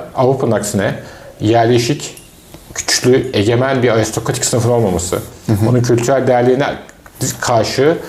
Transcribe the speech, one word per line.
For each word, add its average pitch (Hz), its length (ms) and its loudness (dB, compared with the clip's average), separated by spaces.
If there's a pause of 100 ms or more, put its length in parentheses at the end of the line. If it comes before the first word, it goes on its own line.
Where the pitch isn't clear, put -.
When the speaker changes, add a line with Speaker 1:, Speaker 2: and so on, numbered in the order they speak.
(160)
Speaker 1:
Avrupa'nın 127 360 0
aksine 104 420 -2 (460)
yerleşik, 117 760 0 (580)
güçlü, - 580 0
egemen 120 500 0
bir 123 60 4
aristokratik 113 560 -2
sınıfın 117 260 0
olmaması. 95 460 0 (300)
Speaker 2:
Hı 117 60 0
hı. 110 180 2
Speaker 1:
Onun 120 120 2
kültürel 123 440 0
değerlerine 127 400 2 (720)
karşı 131 560 0 (120)